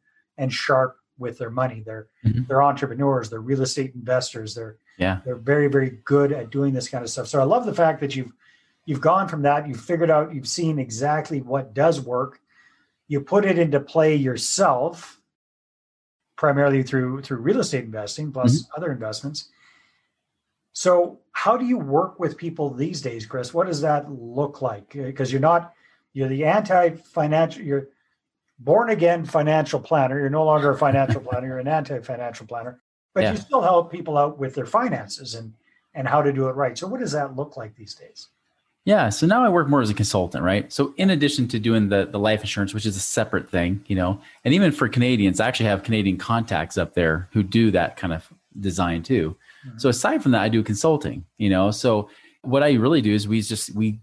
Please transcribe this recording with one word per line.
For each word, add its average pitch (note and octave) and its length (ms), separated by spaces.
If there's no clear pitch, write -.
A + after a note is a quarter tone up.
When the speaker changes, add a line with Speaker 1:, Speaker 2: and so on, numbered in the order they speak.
Speaker 1:
and C3 160
sharp C3 440
with A#2+ 200
their A#2 120
money. B2 340
They're, A2 240
Speaker 2:
Mm-hmm. A2+ 220
Speaker 1:
they're C3+ 140
entrepreneurs, C3+ 680
they're A2+ 100
real C3 220
estate C3 320
investors. A#2+ 600
They're, A2 220
Speaker 2:
Yeah. F#2 260
Speaker 1:
they're B2+ 120
very, C#3+ 320
very C3 360
good C#3+ 280
at A#2+ 180
doing C#3 240
this B2 140
kind B2 160
of A2+ 60
stuff. A#2+ 180
So C#3+ 120
I C3+ 40
love A3+ 220
the G#3 80
fact D#3+ 260
that C#3+ 140
you've, C3 180
you've C#3+ 160
gone F#3 280
from D#3 140
that, D3 260
you've A#2 120
figured E3+ 300
out, D#3 240
you've C3+ 140
seen D#3+ 300
exactly C#3 640
what B2+ 340
does C#3+ 260
work. B2 400
You C#3+ 120
put G3+ 240
it F#3 140
into C#3+ 220
play D#3 340
yourself, C#3+ 1080
primarily C#3 460
through, C3 400
through C3+ 160
real F#3 220
estate C3 240
investing A2 480
plus B2+ 300
Speaker 2:
Mm-hmm. - 100
Speaker 1:
other E3 100
investments. A#2 560
So F3 480
how A3+ 240
do B3+ 100
you B3 120
work D#3 400
with E3 180
people E3 340
these C#3 320
days, A#2 240
Chris? B2 260
What E3+ 140
does D#3+ 160
that D3 280
look C3 520
like? A2 340
Uh, C3+ 160
'cause C3 200
you're C3+ 80
not, E3 340
you're C3+ 140
the C3+ 160
anti-financial, E3 1200
you're C#3 260
born F#3+ 320
again E3+ 340
financial D3+ 560
planner. C3+ 400
You're C#3 100
no D#3 140
longer D3+ 260
a C3 80
financial C3+ 420
Speaker 2:
<laughs> - 60
Speaker 1:
planner. B2+ 220
You're C3 100
an B2+ 100
anti-financial B2 760
planner, A#2+ 340
but F#3 100
Speaker 2:
Yeah. F#3+ 80
Speaker 1:
you G#3 60
still C4+ 240
help E3+ 280
people E3 260
out C#3+ 220
with C3+ 160
their B2 120
finances C3 680
and, A2+ 180
and C3+ 140
how C#3+ 140
to C#3+ 100
do C3 160
it B2+ 40
right. B2 260
So F3+ 80
what B3 140
does F3 120
that C#3 240
look D3 200
like A2 200
these G#2+ 180
days? - 340
Speaker 2:
Yeah. F#3 260
So D#3 160
now A#3 180
I A3+ 40
work E3+ 200
more C#3+ 120
as G#2+ 100
a G#2 40
consultant, F#2 480
right? F#2+ 300
So C#3 240
in F#3+ 140
addition C#3+ 380
to A2+ 120
doing A2 280
the, G2 220
the G#2 80
life G#2+ 220
insurance, G2+ 340
which G#2+ 120
is G2 100
a F#2+ 40
separate - 480
thing, F#2 380
you G#2 80
know, F#2 260
and B2+ 100
even F#3 180
for B2+ 160
Canadians, A#2 500
I A2+ 80
actually A#2 200
have G2+ 180
Canadian G2+ 320
contacts A2 600
up E2+ 180
there E2+ 380
who G#2+ 120
do A2 280
that E2+ 240
kind E2+ 160
of E2 160
design F2 460
too. F#2 320
Speaker 1:
Mm-hmm. A2+ 120
Speaker 2:
So B2+ 100
aside A3 340
from C3+ 100
that, G#2+ 100
I A2 60
do A2 160
consulting, A2 600
you G#2+ 100
know? F#2+ 220
So G#2+ 400
what C3+ 220
I D3 80
really C3+ 280
do G#2+ 140
is G#2 140
we A2 120
just, - 320
we G#2+ 300